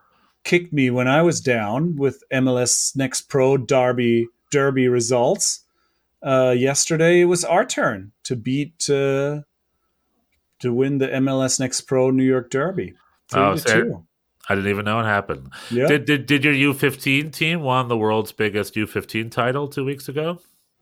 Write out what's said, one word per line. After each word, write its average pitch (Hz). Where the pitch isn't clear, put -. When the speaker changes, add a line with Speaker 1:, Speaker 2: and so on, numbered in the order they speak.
Speaker 1:
kicked 175
me 135
when 123
I 143
was 170
down 123
with 139
M 131
L 123
S -
Next 131
Pro 135
Derby, 123
Derby 135
results. 123
Uh, 131
yesterday 160
it 175
was 175
our 190
turn 117
to 131
beat, 131
uh, 139
to 123
win 135
the 131
M 131
L 135
S 131
Next 127
Pro 131
New 131
York 131
Derby. 143
Speaker 2:
Oh, 95
Speaker 1:
Three 110
to 113
two. 233
Speaker 2:
so 101
I 101
didn't 98
even 104
know 107
it 113
happened. 98
Speaker 1:
Yeah. 123
Speaker 2:
Did, 147
did, 143
did 143
your 147
U 139
fifteen 139
team 160
won 127
the 120
world's 110
biggest 104
U 107
fifteen 110
title 131
two 139
weeks 139
ago 156